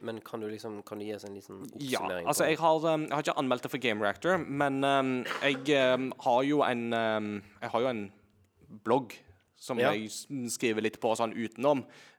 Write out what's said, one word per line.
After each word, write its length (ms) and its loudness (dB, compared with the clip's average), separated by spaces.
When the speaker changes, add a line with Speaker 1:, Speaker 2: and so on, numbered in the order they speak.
Speaker 1:
men 180 -8
kan 220 -10
du 80 -6
liksom, 360 -10
kan 140 -10
du 60 -8
gi 100 -6
oss 80 -12
en 100 -12
liten 460 -14
Speaker 2:
Ja, 200 -2
Speaker 1:
oppsummering 280 -4
Speaker 2:
altså, 160 2
Speaker 1:
på 60 4
Speaker 2:
jeg 100 2
har, 200 4
ehm, 140 -2
jeg 60 -4
har 100 0
ikke 140 -2
anmeldt 240 0
det 100 -6
for 60 -4
Game 240 0
Reactor, 360 2
men, 460 0
ehm, 420 2
jeg, 280 2
ehm, 500 4
har 240 2
jo 200 2
en, 300 0
ehm, 480 0
jeg 100 -6
har 100 2
jo 60 2
en 240 -4
blogg 300 2
som 220 -6
Speaker 1:
Ja. 140 4
Speaker 2:
jeg 180 -2
s-, 160 -12
skriver 320 0
litt 180 0
på 160 2
sånn 220 -2
utenom, 480 0